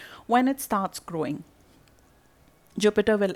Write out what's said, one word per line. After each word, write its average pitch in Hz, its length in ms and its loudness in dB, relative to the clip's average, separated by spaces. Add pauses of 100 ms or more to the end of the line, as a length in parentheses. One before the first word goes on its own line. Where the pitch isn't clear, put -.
(260)
when 254 220 4
it 269 140 -2
starts 196 360 -4
growing. 156 460 -6 (1400)
Jupiter 208 380 4
will 196 180 0